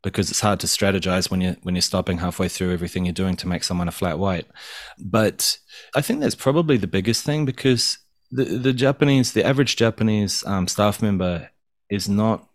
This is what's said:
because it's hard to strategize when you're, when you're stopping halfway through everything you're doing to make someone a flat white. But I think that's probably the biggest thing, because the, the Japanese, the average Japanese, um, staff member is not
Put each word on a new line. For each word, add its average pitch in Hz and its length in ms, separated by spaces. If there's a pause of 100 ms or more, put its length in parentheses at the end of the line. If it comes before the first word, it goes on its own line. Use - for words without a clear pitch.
because 95 280
it's - 100
hard 101 200
to 90 60
strategize 92 600
when 92 120
you're, 90 220
when 90 120
you're 90 60
stopping 90 380
halfway 90 300
through 92 240
everything 87 320
you're 87 80
doing 95 240
to 90 100
make 87 160
someone 87 240
a 85 40
flat 85 280
white. 92 280 (500)
But 107 600 (380)
I 143 60
think 254 180
that's - 160
probably 147 420
the 95 100
biggest 98 380
thing, 151 200
because 127 520 (340)
the, 131 140
the 127 280
Japanese, 135 600
the 104 120
average 135 300
Japanese, 107 680
um, 92 220
staff 104 340
member 92 480 (400)
is 101 200
not 107 460